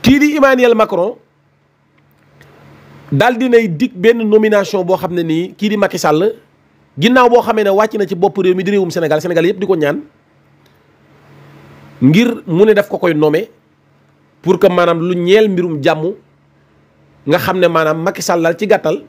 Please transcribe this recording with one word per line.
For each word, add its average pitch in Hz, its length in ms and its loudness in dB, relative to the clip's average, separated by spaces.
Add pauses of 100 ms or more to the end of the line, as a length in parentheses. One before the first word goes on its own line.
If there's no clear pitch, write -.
Kii 269 180 2
di 294 180 2
Emmanuel 254 380 4
Macron 208 440 -2 (1900)
daal 220 240 2
dinay 233 320 2
dig 170 260 -4
benn 226 300 2
nomination 208 600 0
boo 185 120 0
xam 175 160 -8
ne 175 100 -4
nii 165 360 -4
kii 208 120 -4
di 214 60 -2
Macky 190 220 -2
Sall, 170 340 0 (640)
ginnaaw 240 320 4
boo 233 140 4
xamee 220 220 -2
ne 196 60 2
wàcc 214 280 0
na 202 80 0
ci 190 80 -6
bopp 190 240 -2
réew 185 160 2
mi 185 100 -4
di 196 60 -2
réewum 196 200 0
Sénégal, 156 300 -2
Sénégal 165 260 -2
yépp 196 140 -2
di 202 60 -4
ko 185 100 0
ñaan, 151 240 -2 (2000)
ngir 214 460 2
mu 185 180 2
ne 220 80 4
daf 208 160 0
ko 196 100 -8
koy 175 160 0
nommer 151 360 0 (920)
pour 180 180 0
que 196 100 2
maanaam 175 340 0
lu 180 140 -4
ñeel 190 340 2
mbirum 175 320 -4
jàmm, 160 320 -2 (1120)
nga 151 120 0
xam 185 200 -4
ne 175 100 2
maanaam 160 340 0
Macky 180 200 -6
Sall 175 200 -2
daal 165 140 -2
ci 214 100 -6
gàttal 165 420 0